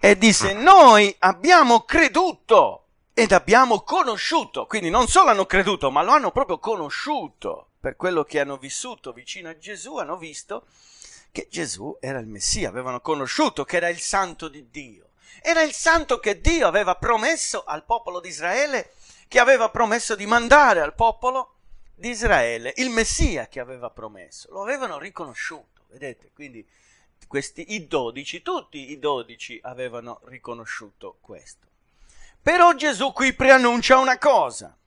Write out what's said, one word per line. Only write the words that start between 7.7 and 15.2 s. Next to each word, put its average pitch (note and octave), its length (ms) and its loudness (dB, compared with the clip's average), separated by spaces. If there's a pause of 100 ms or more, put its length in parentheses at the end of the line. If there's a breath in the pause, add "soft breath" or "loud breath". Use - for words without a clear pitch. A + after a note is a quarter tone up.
Per B2+ 160 -10
quello F3 300 -4
che D3+ 160 -6
hanno C#3 160 -8
vissuto C3+ 560 -14
vicino D#3+ 340 -18
a D#3+ 100 -20
Gesù, G3 380 -18
hanno E3+ 220 -8
visto F3 480 -16 (680 soft breath)
che - 180 -14
Gesù C#3+ 500 -12
era C3 200 -10
il A2 80 -16
Messia, A2+ 420 -8
avevano B2 300 -10
conosciuto D3+ 640 -4
che F3 140 -6
era E3+ 100 -4
il E3+ 120 -6
Santo F3 500 -6
di C#3 200 -20
Dio. B2 380 -20 (340 soft breath)